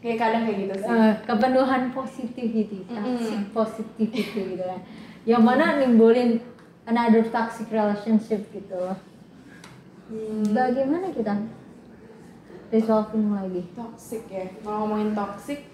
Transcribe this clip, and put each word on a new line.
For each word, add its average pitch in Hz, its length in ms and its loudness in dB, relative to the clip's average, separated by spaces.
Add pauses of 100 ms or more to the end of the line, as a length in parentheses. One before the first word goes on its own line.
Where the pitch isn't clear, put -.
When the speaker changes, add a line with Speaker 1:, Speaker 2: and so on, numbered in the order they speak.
Speaker 1:
Kayak 226 180 -4
kadang 226 260 2
kayak 208 160 -2
gitu 190 180 -4
sih. 208 120 -6
Speaker 2:
Eh, 220 220 6 (100)
kepenuhan 254 680 2
positivity, 220 920 -4
Speaker 1:
Mm-mm. 214 220 -8
Speaker 2:
toxic 233 340 -2 (120)
positivity 220 680 -2 (300)
gitu 185 140 -6
kan. 180 160 -6 (420)
Yang 226 220 4
mana 262 200 6 (120)
nimbulin 233 640 6 (440)
another 226 420 4
toxic 226 420 -4
relationship 214 800 0
gitu 190 260 -14
loh. 185 220 -4 (1120)
Speaker 1:
Hmm. 214 420 -4
Speaker 2:
Bagaimana 262 600 0
kita 220 240 -4 (1400)
resolving 220 640 2
lagi? 190 300 -4 (120)
Speaker 1:
Toxic 226 540 -14
ya. 190 180 -8 (160)
Kalau 214 240 -4
ngomongin 214 260 0
toxic 208 600 -6